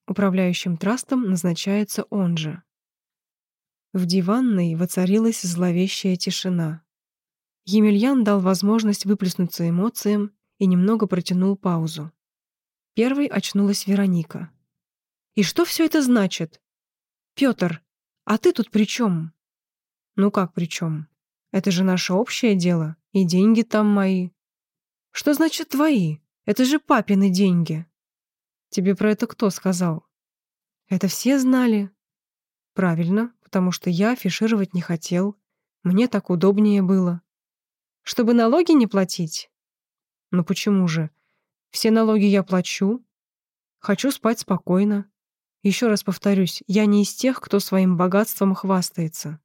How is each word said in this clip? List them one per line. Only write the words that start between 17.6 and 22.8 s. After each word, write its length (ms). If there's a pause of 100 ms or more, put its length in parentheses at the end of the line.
а 120
ты 140
тут 200
при 140
чем?" 480 (800)
"Ну 160
как 220
при 120
чем? 420 (440)
Это 200
же 120
наше 300
общее 420
дело, 400 (160)